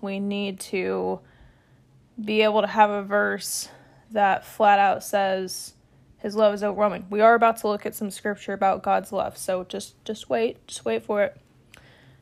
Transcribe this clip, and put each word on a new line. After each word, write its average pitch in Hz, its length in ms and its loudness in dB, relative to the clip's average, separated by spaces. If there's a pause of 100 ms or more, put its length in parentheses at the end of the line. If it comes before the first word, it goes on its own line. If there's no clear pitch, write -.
we 196 200 -8
need 202 400 -6
to 185 600 -4 (1000)
be 214 200 0
able 214 180 2
to 202 60 2
have 214 240 4
a 202 120 -4
verse 202 640 -2 (440)
that 202 320 2
flat 202 340 4
out 196 240 2
says 190 720 -2 (440)
his 208 180 -8
love 208 180 6
is 202 80 -6
overwhelming. 202 480 -2
We 202 100 -2
are 226 140 8
about 226 240 4
to 214 100 -4
look 208 160 -4
at - 100 -8
some 208 160 -8
scripture 208 420 -8
about 190 300 0
God's 190 300 -2
love, - 240 -6
so 185 280 -4
just, - 400 -14
just - 260 -10
wait, 233 380 -2
just - 160 -14
wait 226 180 -4
for 208 200 -2
it. 190 140 -2 (840)